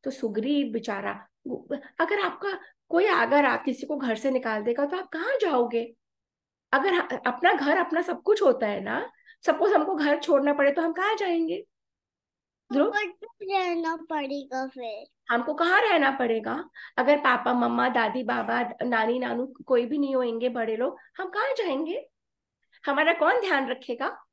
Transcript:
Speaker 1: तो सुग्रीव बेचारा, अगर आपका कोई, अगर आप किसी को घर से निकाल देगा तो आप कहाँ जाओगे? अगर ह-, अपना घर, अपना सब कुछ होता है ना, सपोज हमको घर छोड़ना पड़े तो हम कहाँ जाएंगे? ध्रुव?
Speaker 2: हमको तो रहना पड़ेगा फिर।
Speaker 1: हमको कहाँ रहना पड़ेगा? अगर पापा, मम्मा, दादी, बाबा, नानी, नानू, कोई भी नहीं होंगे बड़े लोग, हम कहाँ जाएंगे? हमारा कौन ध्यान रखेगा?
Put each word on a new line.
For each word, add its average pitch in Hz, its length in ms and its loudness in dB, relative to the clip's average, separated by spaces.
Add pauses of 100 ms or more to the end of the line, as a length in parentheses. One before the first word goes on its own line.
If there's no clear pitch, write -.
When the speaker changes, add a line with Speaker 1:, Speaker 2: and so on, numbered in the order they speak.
Speaker 1:
तो 269 80 -6
सुग्रीव 233 600 -2
बेचारा, 202 380 -4 (880)
अगर 392 200 2
आपका 381 400 -4 (300)
कोई, 349 160 4
अगर 285 400 4
आप 240 200 0
किसी 254 200 -2
को 294 120 -6
घर 240 180 -2
से 269 160 -2
निकाल 220 320 -2
देगा 240 220 0
तो 359 120 -4
आप 381 120 -8
कहाँ 349 320 -4
जाओगे? 233 540 0 (760)
अगर 302 220 4
ह-, 339 240 -2
अपना 349 360 2
घर, 294 240 2
अपना 339 240 0
सब 339 200 -6
कुछ 415 200 4
होता 233 260 4
है 202 140 -4
ना, 247 300 -6 (340)
सपोज 359 280 4
हमको 359 220 2
घर 294 240 2
छोड़ना 285 340 2
पड़े 285 180 4
तो 320 100 0
हम 330 120 0
कहाँ 403 240 -2
जाएंगे? 359 480 -2 (1080)
ध्रुव? 285 140 4
Speaker 2:
हमको 415 400 -4
तो - 0 - (160)
रहना 349 520 -2
पड़ेगा 277 720 -6
फिर। 226 380 -12 (240)
Speaker 1:
हमको 240 240 0
कहाँ 349 280 2
रहना 330 300 2
पड़ेगा? 226 580 -4 (280)
अगर 269 200 4
पापा, 254 360 2
मम्मा, 240 360 2
दादी, 233 340 0
बाबा, 233 640 -2
नानी, 240 340 0
नानू, 247 340 -4 (120)
कोई 247 200 2
भी 285 120 -4
नहीं 277 180 0
होंगे 240 340 0
बड़े 226 260 -4
लोग, 240 220 -4 (200)
हम 370 120 -8
कहाँ 480 240 -2
जाएंगे? 349 540 -4 (800)
हमारा 302 280 2
कौन 349 280 2
ध्यान 277 280 0
रखेगा? 247 380 -6 (260)